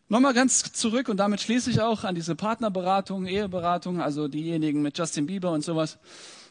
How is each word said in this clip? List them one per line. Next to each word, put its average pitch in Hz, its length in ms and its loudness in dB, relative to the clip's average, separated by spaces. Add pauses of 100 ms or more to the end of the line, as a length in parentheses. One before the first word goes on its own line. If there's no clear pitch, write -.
Nochmal 254 240 6
ganz 247 400 2
zurück, 233 340 0
und 214 80 0
damit 202 240 2
schließe 240 320 0
ich 220 80 4
auch, 220 240 0
an 190 120 -2
diese 170 200 -4
Partnerberatung, 196 920 0
Eheberatung, 180 760 -2
also 151 260 -2
diejenigen 151 540 0
mit 147 160 -2
Justin 156 280 -2
Bieber 180 280 -2
und 151 100 -2
sowas. 160 360 -2 (520)